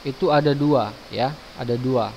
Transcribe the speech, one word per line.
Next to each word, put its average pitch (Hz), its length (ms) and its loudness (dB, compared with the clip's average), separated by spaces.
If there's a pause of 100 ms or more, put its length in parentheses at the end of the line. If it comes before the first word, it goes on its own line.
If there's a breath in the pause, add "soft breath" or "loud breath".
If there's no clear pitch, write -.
itu 147 300 0
ada 147 240 4
dua, 143 320 2 (240)
ya, 120 180 0 (220)
ada 120 240 -4
dua. 123 400 0